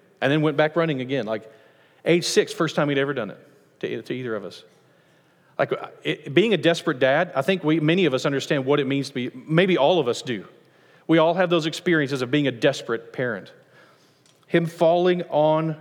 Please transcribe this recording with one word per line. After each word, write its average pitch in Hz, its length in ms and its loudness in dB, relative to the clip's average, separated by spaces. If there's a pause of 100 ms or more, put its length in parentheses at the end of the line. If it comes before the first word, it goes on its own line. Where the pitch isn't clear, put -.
(200)
and 131 100 2
then 156 120 2
went 151 140 0
back 151 200 0
running 160 240 0
again. 127 260 -4
Like, 110 240 -6 (540)
age 170 220 2
six, 175 260 2
first - 240 -4
time 151 120 0
he'd 143 100 0
ever 139 160 -2
done 107 160 -6
it - 80 -18 (420)
to, 120 220 -6
to - 120 -10
either 123 220 -6
of 98 80 -8
us. - 180 -16 (960)
Like, 143 140 0 (320)
it, - 280 -6
being 202 220 4
a - 20 2
desperate 160 440 0
dad, 147 340 2
I 135 80 0
think 190 220 -2
we, 156 160 2
many 165 240 2
of 135 100 2
us 127 120 -2
understand 139 400 -2
what 143 120 2
it 135 80 -2
means 139 220 -2
to - 60 -16
be, 123 200 -6
maybe 160 440 2
all 156 200 4
of 139 80 0
us 117 160 -2
do. 107 240 -8 (600)
We 160 120 4
all 165 160 4
have 180 160 0
those 170 160 2
experiences 147 560 0
of 120 80 -4
being 147 160 2
a 131 40 2
desperate 120 640 -2
parent. 117 400 -6 (920)
Him 170 200 2
falling 175 580 2
on 156 560 0